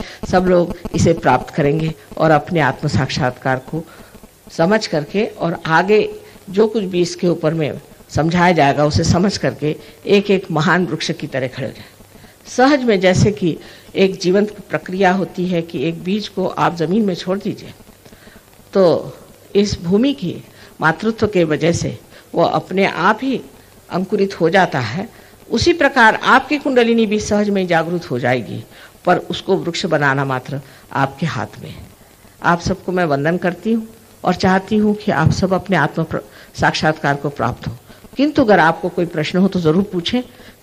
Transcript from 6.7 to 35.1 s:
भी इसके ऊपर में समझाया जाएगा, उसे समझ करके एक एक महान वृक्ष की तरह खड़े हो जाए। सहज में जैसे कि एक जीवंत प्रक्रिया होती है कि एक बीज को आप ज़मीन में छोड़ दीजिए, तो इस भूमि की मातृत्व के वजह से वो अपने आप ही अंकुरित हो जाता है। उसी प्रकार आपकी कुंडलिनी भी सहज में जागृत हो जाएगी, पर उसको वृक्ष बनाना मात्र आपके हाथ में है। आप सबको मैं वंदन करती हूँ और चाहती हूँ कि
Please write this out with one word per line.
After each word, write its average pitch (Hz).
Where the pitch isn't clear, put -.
भी 180
इसके 175
ऊपर 160
में 147
समझाया 170
जाएगा, 143
उसे 151
समझ 190
करके 147
एक 202
एक 190
महान 165
वृक्ष -
की 160
तरह 131
खड़े 131
हो -
जाए। -
सहज 262
में 214
जैसे 185
कि 180
एक 190
जीवंत 202
प्रक्रिया 180
होती 180
है 175
कि 160
एक 165
बीज 208
को 185
आप 151
ज़मीन 175
में 190
छोड़ 180
दीजिए, -
तो 160
इस 202
भूमि 208
की 139
मातृत्व 214
के 185
वजह 151
से 143
वो 170
अपने 185
आप 202
ही 262
अंकुरित 190
हो 170
जाता 175
है। 127
उसी 339
प्रकार 269
आपकी 262
कुंडलिनी 233
भी 214
सहज 208
में 190
जागृत 170
हो 123
जाएगी, 120
पर 175
उसको 180
वृक्ष 165
बनाना 143
मात्र 131
आपके 139
हाथ -
में -
है। -
आप 170
सबको 185
मैं 180
वंदन 147
करती 180
हूँ 226
और 180
चाहती 190
हूँ 214
कि 208